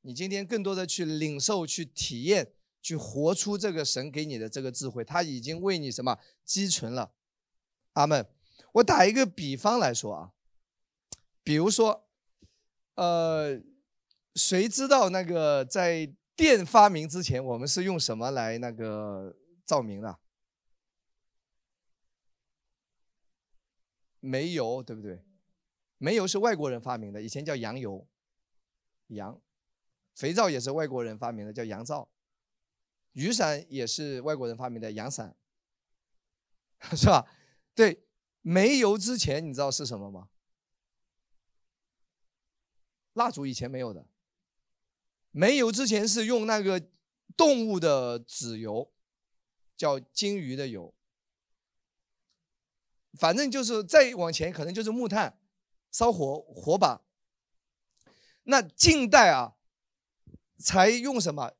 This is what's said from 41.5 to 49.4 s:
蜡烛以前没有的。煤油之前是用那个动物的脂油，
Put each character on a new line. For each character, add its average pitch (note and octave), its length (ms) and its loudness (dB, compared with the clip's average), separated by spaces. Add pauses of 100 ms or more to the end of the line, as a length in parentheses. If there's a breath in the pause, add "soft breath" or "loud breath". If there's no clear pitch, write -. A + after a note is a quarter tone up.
蜡 A3+ 180 0
烛 C#3+ 140 -10
以 C3 80 -6
前 B2 180 -8
没 B2+ 80 -8
有 A#2 140 -8
的。 D#2 120 -18 (1300)
煤 G#3+ 260 4
油 A#3 140 2
之 A#3 160 -2
前 G#3+ 200 0
是 A3 180 0
用 A3+ 200 0
那 A3 140 0
个 F#3 260 -2 (500)
动 C4+ 320 4
物 F#3+ 120 0
的 B2+ 400 0
脂 A#2 400 -8
油， A2+ 320 -6 (840)